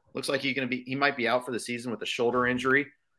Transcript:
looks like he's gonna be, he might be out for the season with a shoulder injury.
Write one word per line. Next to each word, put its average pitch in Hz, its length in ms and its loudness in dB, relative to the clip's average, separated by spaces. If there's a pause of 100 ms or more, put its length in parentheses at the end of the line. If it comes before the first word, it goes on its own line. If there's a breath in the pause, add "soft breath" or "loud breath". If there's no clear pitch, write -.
(160)
looks 131 120 -4
like 139 140 0
he's 135 140 -2
gonna 131 100 0
be, 127 220 -4
he 131 80 -4
might 139 200 2
be 120 120 0
out 123 180 2
for 131 60 -6
the 117 80 -2
season 120 320 -6
with 107 100 -6
a - 60 -8
shoulder 123 400 2
injury. 131 400 2 (320)